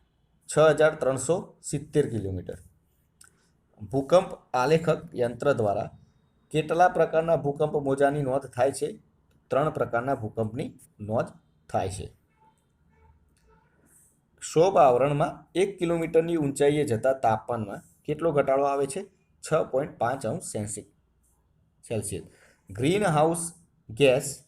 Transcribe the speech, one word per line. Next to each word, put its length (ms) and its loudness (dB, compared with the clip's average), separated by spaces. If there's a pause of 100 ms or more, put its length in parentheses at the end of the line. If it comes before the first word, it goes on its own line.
(460)
છ 140 -2
હજાર 360 6
ત્રણસો 680 -2
સિત્તેર 460 -2
કિલોમીટર. 480 -8 (1300)
ભૂકંપ 460 0 (160)
આલેખક 640 0
યંત્ર 380 0
દ્વારા 440 -2 (540)
કેટલા 360 2
પ્રકારના 480 2
ભૂકંપ 400 -2
મોજાની 460 2
નોંધ 240 -2
થાય 260 0
છે? 280 -8 (480)
ત્રણ 220 0
પ્રકારના 460 -2
ભૂકંપની 640 -6 (200)
નોંધ 280 -4 (420)
થાય 200 -2
છે. 240 -12 (2250)
ક્ષોભ 380 2
આવરણમાં 760 4
એક 240 -2
કિલોમીટરની 560 0
ઊંચાઈએ 480 2
જતા 300 0
તાપમાનમાં 680 -2 (220)
કેટલો 260 -2
ઘટાડો 320 2
આવે 240 0
છે? 180 -8 (360)
છ 120 -4 (180)
પોઇન્ટ 260 -4
પાંચ 280 -4
અંશ 180 -4
સેન્સી-, 560 -10 (880)
સેલ્સિયસ. 360 -6 (460)
ગ્રીનહાઉસ 840 0 (440)
ગેસ 500 4